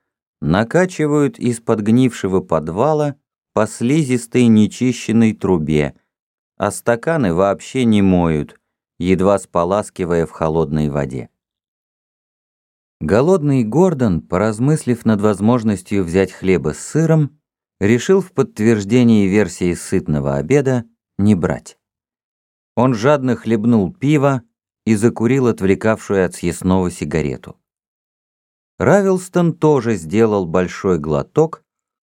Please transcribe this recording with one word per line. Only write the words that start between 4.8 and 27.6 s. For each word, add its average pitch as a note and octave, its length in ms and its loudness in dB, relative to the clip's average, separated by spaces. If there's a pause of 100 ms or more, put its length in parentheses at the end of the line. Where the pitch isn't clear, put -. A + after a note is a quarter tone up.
трубе, D2+ 600 -2 (640)
а G2+ 140 -4
стаканы A#2 600 -2
вообще G2 520 -2
не G#2+ 160 2
моют, E2+ 580 0 (380)
едва F#2 420 2
споласкивая F2 840 -2
в D#2 60 -12
холодной D#2 580 -2
воде. C2+ 400 -6 (1700)
Голодный C#3 640 2
Гордон, B2 580 0
поразмыслив A2+ 840 -2
над A2 160 2
возможностью G#2 840 0
взять F#2 280 0
хлеба D#2 420 -2
с - 60 -14
сыром, D#3 600 0 (400)
решил A#2+ 420 2
в F#3 100 -10
подтверждении A2 960 2
версии F#2 480 0
сытного C#2+ 640 -4
обеда B2+ 480 0 (340)
не G#2 160 4
брать. D#2 420 -4 (960)
Он B2 200 0
жадно B2+ 400 0
хлебнул A2 580 0
пиво C#3 480 0 (420)
и A2 120 0
закурил A#2 500 0
отвлекавшую G2 800 0
от F2 80 -4
съестного F2+ 560 -2
сигарету. D2 720 -6 (1200)